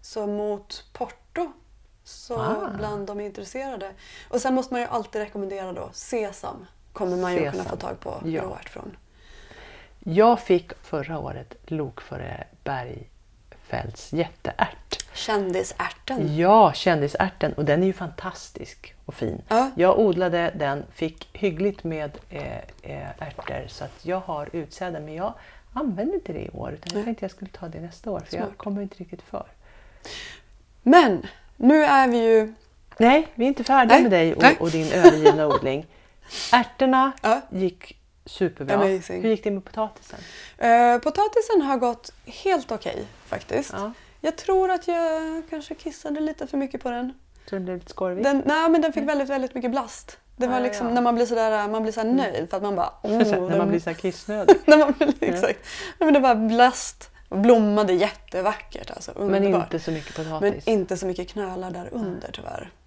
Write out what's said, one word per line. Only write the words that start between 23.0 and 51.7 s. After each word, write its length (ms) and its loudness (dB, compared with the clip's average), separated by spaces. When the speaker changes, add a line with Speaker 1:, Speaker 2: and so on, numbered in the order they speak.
Speaker 2:
ärtor 480 -12
så 160 -14
att 220 -18
jag 140 -4
har 340 -10
utsäde, 460 -10
men 140 -14
jag 200 -8
använde 420 -4
inte 180 -8
det 60 -8
i 100 -10
år, 220 -10
utan 140 -16
jag 100 -8
Speaker 1:
Nej. 80 -4
Speaker 2:
tänkte 200 -6
jag 80 -10
skulle 200 -16
ta 160 -16
det 120 -14
nästa 320 -12
år, 80 -6
för 80 -14
Speaker 1:
Smart. 120 -6
Speaker 2:
jag 80 -18
kommer 240 -8
inte 160 -12
riktigt 240 -16
för. 240 -12
Speaker 1:
Men 440 6
nu 280 6
är 240 6
vi 100 2
ju 360 4
Speaker 2:
Nej, 380 6
vi 100 0
är 20 4
inte 160 -2
färdiga 320 6
Speaker 1:
Nej. 80 8
Speaker 2:
med 80 4
dig 240 4
och, 60 0
Speaker 1:
Nej. 180 8
Speaker 2:
och 120 0
din 200 -2
övergivna 560 8
Speaker 1:
<laughs> 80 2
Speaker 2:
odling. 300 -2
Ärtorna 580 2
Speaker 1:
Ja. 280 0
Speaker 2:
gick 500 -6
superbra. 500 -4
Speaker 1:
Amazing. 460 0
Speaker 2:
Hur 80 0
gick 140 0
det 80 -2
med 140 -6
potatisen? 540 -10
Speaker 1:
Eh, 420 6
potatisen 600 2
har 160 0
gått 340 -4
helt 460 -2
okej, 340 -8
faktiskt. 480 -6
Speaker 2:
Ja. 180 -8
Speaker 1:
Jag 160 -4
tror 340 0
att 160 -4
jag 640 -4
kanske 260 -10
kissade 440 -10
lite 280 -6
för 100 -6
mycket 260 -6
på 60 -6
den. 240 -8
Speaker 2:
Så 60 -8
den 100 -6
blev 120 -8
lite 120 -16
skorvig? 340 -4
Speaker 1:
Den, 220 2
nej, 240 2
men 120 6
den 120 0
fick 100 -4
Speaker 2:
Mm. 40 -2
Speaker 1:
väldigt, 120 -2
väldigt 260 -4
mycket 160 -4
blast. 460 -8
Det 120 -2
var 60 -2
Speaker 2:
Ja, 60 0
ja, 60 0
Speaker 1:
liksom 220 -4
Speaker 2:
ja. 60 -2
Speaker 1:
när 80 4
man 140 2
blir 100 2
sådär, 420 0
man 160 -4